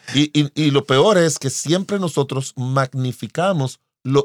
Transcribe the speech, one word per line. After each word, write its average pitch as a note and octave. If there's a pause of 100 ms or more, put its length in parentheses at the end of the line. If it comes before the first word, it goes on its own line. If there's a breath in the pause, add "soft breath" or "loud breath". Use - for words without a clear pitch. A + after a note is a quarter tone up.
(140)
Y, D3
y, C#3+
y D3+
lo C#3
peor F3
es E3
que C3+
siempre F#3+
nosotros C#3
magnificamos C3 (240)
lo C3+